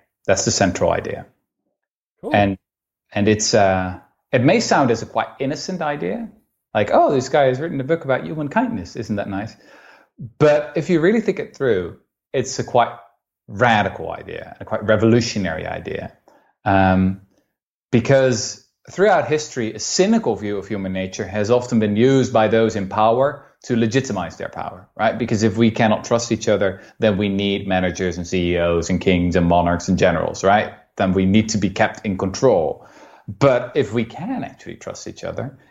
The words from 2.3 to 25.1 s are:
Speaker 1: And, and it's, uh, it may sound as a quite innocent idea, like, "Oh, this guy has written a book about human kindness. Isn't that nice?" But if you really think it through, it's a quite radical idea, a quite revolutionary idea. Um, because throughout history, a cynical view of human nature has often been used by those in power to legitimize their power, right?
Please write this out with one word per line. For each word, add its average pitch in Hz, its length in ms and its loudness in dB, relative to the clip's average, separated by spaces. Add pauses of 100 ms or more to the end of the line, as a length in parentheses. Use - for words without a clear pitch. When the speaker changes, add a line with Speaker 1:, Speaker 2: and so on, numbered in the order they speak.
Speaker 1:
And, 101 220 0 (540)
and 101 160 0
it's, 107 260 0
uh, 92 460 2 (320)
it 123 120 2
may 185 160 4
sound 165 320 2
as 113 120 -2
a - 20 -12
quite 110 220 -4 (120)
innocent 151 440 -6
idea, 175 460 -6 (440)
like, 107 180 0
"Oh, 330 200 4
this 131 180 0
guy 147 160 2
has 127 140 0
written 156 200 -6
a 131 40 -4
book 160 220 -4
about 135 180 -2
human 156 260 -6
kindness. 170 460 -4
Isn't 110 200 -6
that 101 140 -6
nice?" 101 260 -8 (840)
But 147 360 2
if 165 140 -4
you 170 100 4
really 214 220 2
think 202 180 -4
it - 160 -10
through, 98 420 -2 (360)
it's 135 260 -4
a - 40 -2
quite 120 280 2 (560)
radical 98 640 0
idea, 82 480 -14
a 101 60 -14
quite - 180 -6
revolutionary 104 800 2
idea. 85 460 -8 (540)
Um, 95 560 4 (680)
because 127 760 2 (240)
throughout 180 360 2
history, 131 460 -4
a 107 60 -12
cynical 202 560 0
view 101 220 -6
of 95 100 -8
human 98 260 -4
nature 95 340 -6
has 104 240 -2
often 123 280 2
been 104 160 0
used 127 380 4
by 110 140 4
those 113 280 2
in 98 140 -6
power 123 560 0 (180)
to 123 120 -2
legitimize 110 640 -2
their - 120 -10
power, - 460 -12
right? 113 220 0